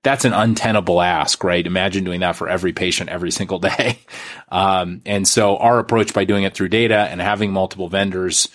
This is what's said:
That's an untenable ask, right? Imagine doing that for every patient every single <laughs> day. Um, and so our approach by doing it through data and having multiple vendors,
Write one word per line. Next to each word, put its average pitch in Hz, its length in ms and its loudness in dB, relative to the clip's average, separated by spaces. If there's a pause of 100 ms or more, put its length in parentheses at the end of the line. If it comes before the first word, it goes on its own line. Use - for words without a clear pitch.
That's 127 220 0
an 120 80 4
untenable 104 680 2
ask, 87 440 0
right? 87 200 0
Imagine 92 380 0
doing 90 180 -4
that 87 140 0
for 85 140 -6
every 90 240 0
patient 90 380 -4
every 87 200 -4
single 95 280 -4
<laughs> 92 120 0
day. - 300 -2 (500)
Um, 92 560 0
and 101 200 -2
so 101 300 4
our 120 220 4
approach 110 340 2
by 98 120 2
doing 98 180 2
it 95 120 -2
through 92 160 -2
data 107 400 4
and 90 100 -8
having 101 320 0
multiple 95 360 -2
vendors, 92 680 -2